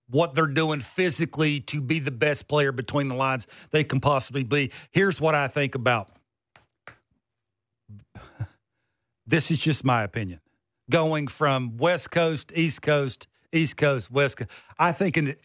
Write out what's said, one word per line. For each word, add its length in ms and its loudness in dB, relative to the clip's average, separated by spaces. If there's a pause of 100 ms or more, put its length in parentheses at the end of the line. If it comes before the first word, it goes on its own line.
what 240 2
they're 140 2
doing 340 0
physically 800 -2
to 180 -6
be 200 -2
the 120 -4
best 380 -2
player 240 2
between 340 -2
the 80 -4
lines 320 -2 (220)
they 160 2
can 160 0
possibly 420 0
be. 260 0 (200)
Here's 320 2
what 120 4
I 140 2
think 280 -2
about. 340 0 (3250)
This 260 0
is 80 0
just 260 -2
my 180 2
opinion. 380 -8 (480)
Going 380 2
from 500 0
West 340 0
Coast, 420 0
East 280 -2
Coast, 460 0 (260)
East 240 0
Coast, 340 0
West 260 0
Coast, 120 -8 (280)
I 140 4
think 240 -2
in-, 300 0